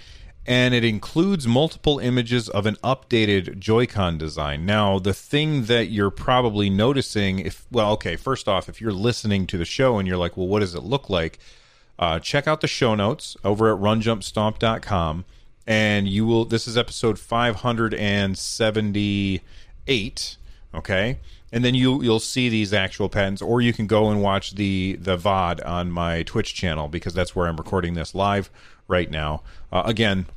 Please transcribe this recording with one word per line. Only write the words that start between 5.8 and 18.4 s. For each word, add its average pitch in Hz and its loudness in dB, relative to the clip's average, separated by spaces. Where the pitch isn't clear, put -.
you're 101 0
probably 110 2
noticing, 104 2
if, - -8
well, 107 2
okay, 92 -4
first - -4
off, 95 0
if - -16
you're 110 -2
listening 101 0
to 92 -4
the 85 -2
show 127 2
and 95 -2
you're 92 -2
like, 87 -2
"Well, 92 -2
what 104 2
does 87 -2
it - -8
look 127 -4
like?" 82 -2
Uh, 82 0
check - -2
out 156 0
the - -2
show 113 2
notes 104 -2
over 107 4
at 98 -2
run 107 4
jump 110 0
stomp 107 -2
dot 113 2
com, 85 -2
and 107 2
you 101 0
will, 113 4
this 113 -2
is 117 -2
episode 113 0
five 117 0
hundred 113 0
and 101 0
seventy-eight, 104 -2